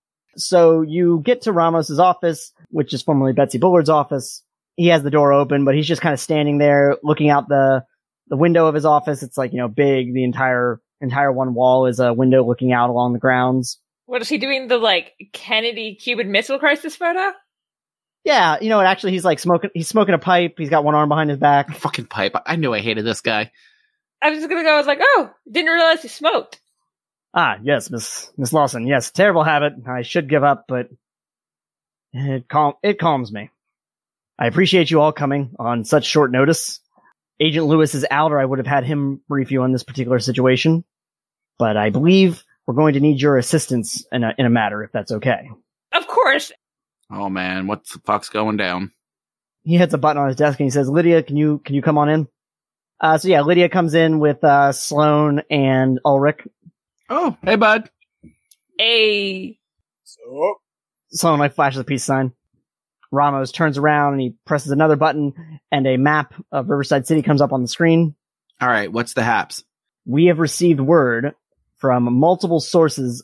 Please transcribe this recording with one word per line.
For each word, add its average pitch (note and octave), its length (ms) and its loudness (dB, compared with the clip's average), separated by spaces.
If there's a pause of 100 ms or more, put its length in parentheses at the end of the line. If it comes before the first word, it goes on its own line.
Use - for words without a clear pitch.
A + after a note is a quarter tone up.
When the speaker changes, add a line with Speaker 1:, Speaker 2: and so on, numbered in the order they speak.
(380)
Speaker 1:
So E3 460 4
you E3+ 420 0
get B3 180 0
to A3 80 -2
Ramos's E3 480 0
office, F3 540 0 (160)
which D3+ 240 -4
is C3+ 80 -6
formerly C3+ 320 0
Betsy C3+ 240 0
Bullard's E3 320 4
office. C#3+ 540 -2 (320)
He F3 120 0
has D#3+ 160 4
the C#3 80 -4
door C#3+ 220 4
open, C#3 320 2
but C3+ 100 -6
he's D3+ 120 -2
just D#3+ 140 -2
kinda D#3 140 0
standing D3 440 -2
there C#3+ 440 4
looking D3 260 0
out C#3+ 200 0
the, C3+ 340 2 (440)
the C3+ 100 -6
window E3+ 300 4
of D3+ 80 0
his D3+ 100 -2
office. D3 380 0
It's - 140 -12
like, B2+ 140 -4
you B2+ 60 -8
know, B2 100 -4
big. C3 460 0
The B2+ 100 -2
entire, B2 560 -2 (220)
entire C3+ 320 -2
one B2+ 200 -4
wall B2+ 340 2
is A#2+ 120 -2
a B2 140 2
window C3 320 4
looking B2 260 0
out A#2+ 180 2
along B2 220 0
the A#2+ 80 -4
grounds. B2+ 600 0 (260)
Speaker 2:
What B3 160 -6
is A3+ 80 -10
he D#4 100 -2
doing? C4 300 -4
The, B3 100 2
like, G3+ 340 0 (200)
Kennedy A3 640 -6
Cuban A3+ 360 -6
Missile A3+ 260 -2
Crisis D4+ 380 -2
photo? F#4 360 -4 (920)
Speaker 1:
Yeah, F3+ 360 2
you A3 100 -4
know A3 80 4
what? F#3+ 100 4
Actually, F#3+ 240 0
he's, F3+ 120 -4
like, E3+ 140 2
smoking, F3 380 -2
he's E3 120 -6
smoking G3+ 280 2
a - 20 0
pipe. F3 400 0
He's D3+ 120 -8
got D3 140 2
one D3+ 120 2
arm D3+ 140 2
behind D3+ 200 0
his C#3 80 -4
back. C#3+ 380 2
Speaker 3:
Fucking - 300 -8
pipe! - 280 -4 (120)
I D#3+ 100 -4
knew C#3+ 180 -2
I G#2 60 -2
hated G#2+ 260 -4
this A#2 160 -4
guy. A2 300 -4 (680)
Speaker 2:
I D4+ 100 2
was D#4 80 -8
just D4+ 100 -8
gonna E4+ 140 -4
go, D#4 100 2
I D4+ 40 4
was C#4+ 100 0
like, C#4+ 140 0
"Oh, G#4+ 280 2 (200)
didn't D#4 220 -2
realize E4 300 2
he B3 60 -16
smoked." - 520 -4 (760)
Speaker 1:
Ah, C3+ 280 0
yes, C3 280 -2
Miss, - 480 -12
Miss B2+ 140 -4
Lawson. C3+ 360 0
Yes, C3+ 240 -2
terrible F3+ 320 2
habit. D3 300 0 (140)
I B2+ 140 -6
should D3 260 -4
give C#3 160 2
up, C#3+ 240 0
but B2 220 -6 (1200)
it C3+ 380 -6
cal-, D3 320 0
it G3+ 180 -2
calms C3+ 320 -2
me. G#2+ 180 -14 (880)
I A#2 100 -2
appreciate E3+ 420 2
you D#3+ 100 2
all D3+ 140 4
coming C#3+ 460 -4
on A#2 260 -4
such D3 200 0
short C#3+ 260 2
notice. C#3 480 0 (600)
Agent D#3 280 0
Lewis D#3 260 2
is C3+ 160 -6
out, D3+ 220 0
or C#3+ 100 0
I C3+ 40 0
would C3 140 -4
have A#2+ 80 -6
had C#3 160 0
him C#3 460 -4
brief C3+ 220 -4
you C3 100 0
on B2+ 100 0
this B2+ 120 -2
particular B2 360 -2
situation. C3 640 0 (760)
But A2 200 0
I G#2+ 120 0
believe F3 540 2 (240)
we're B2+ 60 -6
going D3+ 200 2
to C#3 60 -2
need C#3+ 220 2
your C#3+ 160 4
assistance B2 760 -2
in A#2+ 120 -2
a, A2 140 -2
in C3 80 0
a A#2+ 40 2
matter, G#2+ 340 0
if - 80 -16
that's A2 200 -8
okay. A#2+ 380 -4 (440)
Speaker 2:
Of F4 140 -2
course. - 440 0 (600)
Speaker 3:
Oh G2+ 180 -8
man, F#2 380 -4
what G#2+ 200 -6
the - 180 -18
fuck's G#2 240 -2
going G#2+ 280 -2
down? F#2 340 -4 (720)
Speaker 1:
He E3 140 0
hits F3 160 2
a D3+ 40 -2
button D3 240 0
on C#3 60 0
his C3 100 -4
desk D3 220 0
and C#3+ 80 0
he B2+ 40 -2
says, C3+ 180 -2
"Lydia, E3 340 2
can D3 140 -6
you, D3+ 220 0
can C#3 160 -8
you C#3 60 -2
come D3+ 160 0
on D3 120 2
in?" D#3 180 0 (760)
Uh, D#3+ 160 4
so F#3 120 -2
yeah, D#3 120 4
Lydia F3 280 4
comes E3+ 240 0
in D#3+ 260 2
with, D3 240 0
uh, C#3+ 300 4
Sloan D3 760 0
and C3 540 0
Ulrich. C#3+ 420 0 (640)
Speaker 3:
Oh, D#4 320 -2
hey, A3 140 0
bud. G#3+ 340 0 (880)
Speaker 2:
Hey. G#3 800 -2 (460)
Speaker 4:
So? D3 520 -6 (540)
Speaker 1:
Sloan, D3+ 300 0
like, C#3+ 160 -2
flashes C3+ 240 0
a B2 60 -8
peace C#3 180 -6
sign. C3+ 300 -2 (760)
Ramos C#3 440 -2
turns D3+ 240 -2
around D3 360 2
and C3+ 80 -4
he B2+ 140 -6 (100)
presses D3 280 -4
another D3+ 240 2
button D3+ 640 -4 (100)
and C#3 160 0
a C3 80 2
map D3 380 0 (180)
of C3+ 160 -6
Riverside C#3+ 400 -2
City D#3 140 2
comes C#3+ 200 0
up C3+ 120 0
on B2+ 80 -2
the A#2+ 80 -4
screen. E3 460 2 (440)
Speaker 3:
All B2+ 80 -2
right, G#2 240 0
what's A#2 220 -6
the B2 100 -2
haps? A2+ 400 -2 (420)
Speaker 1:
"We D3 200 2
have E3 140 2
received E3 420 0
word C3+ 520 2 (440)
from B2 420 0
multiple E3+ 400 2
sources C#3 640 -2